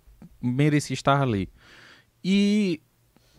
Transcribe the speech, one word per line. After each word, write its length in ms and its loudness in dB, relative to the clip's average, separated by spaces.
merecia 540 0
estar 260 0
ali. 300 -2
E 580 0